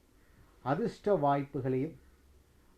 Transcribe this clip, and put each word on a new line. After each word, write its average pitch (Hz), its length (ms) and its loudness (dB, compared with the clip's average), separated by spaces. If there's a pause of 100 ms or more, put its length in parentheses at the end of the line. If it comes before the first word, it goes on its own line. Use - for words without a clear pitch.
(640)
அதிர்ஷ்ட 196 500 0 (100)
வாய்ப்புகளையும் 139 720 0 (840)